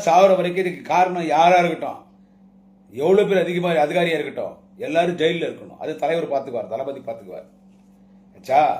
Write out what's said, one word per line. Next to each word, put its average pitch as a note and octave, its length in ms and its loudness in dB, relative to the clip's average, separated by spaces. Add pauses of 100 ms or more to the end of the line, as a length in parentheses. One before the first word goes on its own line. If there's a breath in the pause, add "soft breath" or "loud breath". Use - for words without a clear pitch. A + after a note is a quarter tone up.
சாகுற F#3 320 6
வரைக்கும் F3 260 -2
இதுக்கு E3+ 180 -6 (120)
காரணம் F3+ 400 0
யாரா F3 260 6
இருக்கட்டும், D#3+ 400 -4 (920)
எவ்வளவு F3 360 4
பேர் F#3 160 2
அதிகமா F3 260 -2 (140)
அதிகாரியா E3 340 0
இருக்கட்டும், G#2+ 380 -8 (300)
எல்லாரும் E3 340 0
ஜெயில்ல E3 280 0
இருக்கணும். G#2 340 -14
அது D3+ 100 -8 (100)
தலைவர் D#3 300 -2
பாத்துக்குவார், A#2+ 420 -6
தளபதி C3+ 320 -8
பாத்துக்குவார். F#2+ 420 -14 (880)
ஆச்சா, C3 240 0 (200)